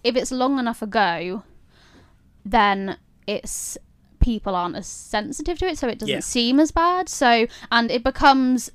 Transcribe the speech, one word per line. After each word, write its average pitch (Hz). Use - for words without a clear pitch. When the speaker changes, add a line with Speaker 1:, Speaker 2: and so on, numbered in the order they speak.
Speaker 1:
if 233
it's 226
long 262
enough 233
ago, 190
then 196
it's, -
people 208
aren't 175
as 180
sensitive 294
to 370
it, 330
so 254
it 220
doesn't 175
Speaker 2:
Yeah. 120
Speaker 1:
seem 247
as 311
bad. 349
So, 233
and 233
it 240
becomes, 262